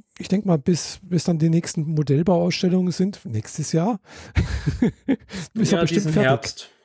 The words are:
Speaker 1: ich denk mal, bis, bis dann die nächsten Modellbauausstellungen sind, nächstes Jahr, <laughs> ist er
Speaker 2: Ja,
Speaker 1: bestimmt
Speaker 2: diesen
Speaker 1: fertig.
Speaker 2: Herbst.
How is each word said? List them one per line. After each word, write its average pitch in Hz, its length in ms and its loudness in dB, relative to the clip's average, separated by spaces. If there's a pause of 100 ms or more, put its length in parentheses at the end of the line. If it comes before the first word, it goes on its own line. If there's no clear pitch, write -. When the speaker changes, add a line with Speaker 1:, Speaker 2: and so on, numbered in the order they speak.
(180)
Speaker 1:
ich - 100 -12
denk 196 180 -2
mal, 170 120 2
bis, - 440 -2
bis 175 220 -2
dann 170 140 0
die 160 120 2
nächsten 165 320 0
Modellbauausstellungen 170 1120 2
sind, 185 320 -2
nächstes 113 480 -6
Jahr, 185 280 0 (340)
<laughs> - 460 -2 (760)
ist 202 180 0
er 190 60 4
Speaker 2:
Ja, - 20 0
Speaker 1:
bestimmt 170 100 2
Speaker 2:
diesen 160 220 0
Speaker 1:
fertig. 147 180 4
Speaker 2:
Herbst. - 400 -4 (140)